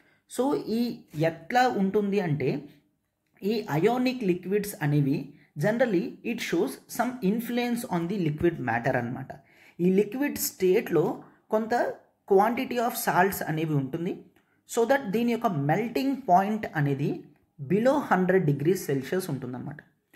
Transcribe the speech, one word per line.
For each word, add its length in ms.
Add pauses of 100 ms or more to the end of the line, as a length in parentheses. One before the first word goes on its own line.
(380)
So 180 (100)
ఈ 320 (240)
ఎట్లా 460
ఉంటుంది 520
అంటే 480 (760)
ఈ 280
అయోనిక్ 540
లిక్విడ్స్ 580
అనేవి 520 (240)
generally 460 (220)
it 120
shows 320 (280)
some 340
influence 500 (120)
on 140
the 100 (100)
liquid 300
matter 380
అన్నమాట. 320 (520)
ఈ 100
లిక్విడ్ 480
స్టేట్‌లో 840 (280)
కొంత 240 (580)
quantity 440
of 160
salts 520
అనేవి 300
ఉంటుంది. 500 (500)
So 100
that 260
దీని 220
యొక్క 140
మెల్టింగ్ 720 (120)
పాయింట్ 460
అనేది 500 (480)
below 260
హండ్రెడ్ 520
degrees 280 (120)
Celsius 400
ఉంటుందన్నమాట. 460 (400)